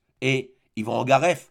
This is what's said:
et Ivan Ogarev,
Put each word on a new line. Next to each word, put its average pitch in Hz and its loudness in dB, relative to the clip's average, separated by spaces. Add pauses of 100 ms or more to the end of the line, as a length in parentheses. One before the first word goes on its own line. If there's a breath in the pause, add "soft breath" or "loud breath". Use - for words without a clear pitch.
(220)
et 131 -4 (200)
Ivan 113 -4
Ogarev, 139 2 (120)